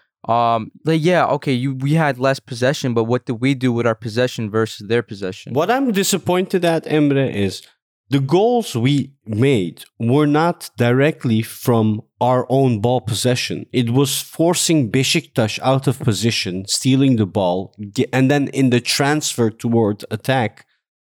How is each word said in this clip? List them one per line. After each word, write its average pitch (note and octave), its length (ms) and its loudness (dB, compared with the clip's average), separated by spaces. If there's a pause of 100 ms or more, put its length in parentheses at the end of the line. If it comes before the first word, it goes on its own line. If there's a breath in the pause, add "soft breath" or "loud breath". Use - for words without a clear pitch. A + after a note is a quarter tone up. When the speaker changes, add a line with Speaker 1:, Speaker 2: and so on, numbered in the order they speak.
(280)
Speaker 1:
Um, A#2 420 0 (160)
like, D#3+ 160 0
yeah, D#3+ 240 2
okay, C#3+ 260 -2
you, C3 220 -2
we C3+ 200 -2
had D3 240 0
less C3+ 220 0
possession, B2+ 540 -2
but A2+ 100 0
what A#2+ 220 -2
did B2+ 140 -4
we C3+ 140 2
do B2+ 180 -2
with A#2 140 0
our A2+ 80 2
possession A2+ 560 -4
versus G#2+ 380 -4
their A#2 140 0
possession? G2 500 -10
Speaker 2:
What D#3+ 180 0
I'm B3+ 220 0
disappointed F#3 720 0
at, E3 200 0
Emre, C#3 500 2
is G2 280 -2 (460 soft breath)
the C#3 120 2
goals G#3+ 540 2
we C#3 380 0 (140)
made G#2+ 580 0 (140)
were C3 280 2
not D#3 520 0
directly B2 640 2
from A2 580 0 (200)
our B2+ 280 2
own B2+ 320 2
ball A#2+ 220 0
possession. A2 680 -4
It A#2 180 0
was C#3 320 0
forcing D#3+ 680 0
Beşiktaş - 720 -2
out C3 240 0
of C3 120 0
position, F#2+ 680 -2
stealing C3 500 2
the G#2+ 100 2
ball, F2+ 480 -2 (160)
ge-, B2 220 -2
and C3 180 2
then C#3+ 180 0
in C3 220 0
the A#2+ 100 4
transfer C#3+ 720 -2
toward A#2 600 0
attack A#2 560 -4 (340)